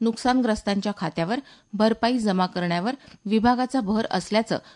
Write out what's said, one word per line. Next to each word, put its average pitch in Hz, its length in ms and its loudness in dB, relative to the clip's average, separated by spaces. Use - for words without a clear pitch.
नुकसानग्रस्तांच्या 226 960 0
खात्यावर 170 420 -4
भरपाई 226 440 2
जमा 190 280 2
करण्यावर 180 500 -2
विभागाचा 240 560 2
भर 220 300 0
असल्याचं 202 460 0